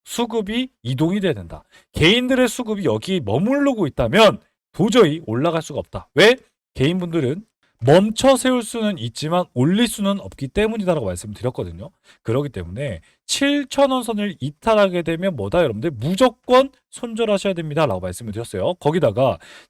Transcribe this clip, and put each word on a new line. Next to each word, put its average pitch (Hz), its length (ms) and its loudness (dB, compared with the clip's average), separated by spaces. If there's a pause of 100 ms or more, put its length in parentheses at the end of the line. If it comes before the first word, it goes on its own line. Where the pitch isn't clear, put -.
수급이 233 640 -4 (120)
이동이 156 380 -2
돼야 185 140 -2
된다. 82 300 -12 (280)
개인들의 247 560 2
수급이 214 380 -6
여기 131 340 -2
머무르고 214 680 0
있다면 139 520 4 (320)
도저히 180 540 2
올라갈 156 360 -2
수가 131 180 -8
없다. - 360 -12
왜? 214 200 8 (380)
개인분들은 165 720 -2 (400)
멈춰 214 520 6
세울 254 260 0
수는 214 340 -4
있지만 156 560 -4
올릴 185 340 2
수는 202 320 -2
없기 113 280 -10
때문이다라고 196 580 -2
말씀드렸거든요. 101 840 -8 (340)
그렇기 135 260 -2
때문에 98 520 -10 (260)
칠천 277 640 0
원 254 120 -2
선을 208 360 -4
이탈하게 190 600 0
되면 165 340 -4
뭐다, 104 280 -2
여러분들? 127 280 -2
무조건 240 800 2 (200)
손절하셔야 214 640 -2
됩니다라고 151 460 0
말씀을 92 320 -8
드렸어요. 113 440 -4
거기다가 131 640 0 (300)